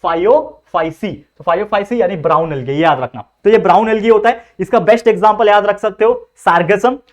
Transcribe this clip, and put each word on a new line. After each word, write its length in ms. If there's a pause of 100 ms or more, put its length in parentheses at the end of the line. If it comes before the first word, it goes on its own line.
Phaeophyceae। 1080 (240)
तो 60
Phaeophyceae 560
यानी 180
ब्राउन 360
एल्गी, 180
ये 60
याद 220
रखना। 220 (220)
तो 60
ये 80
ब्राउन 320
एल्गी 180
होता 220
है, 140 (160)
इसका 200
बेस्ट 280
एग्जांपल 420
याद 160
रख 140
सकते 260
हो 240 (180)
sargassum 500 (160)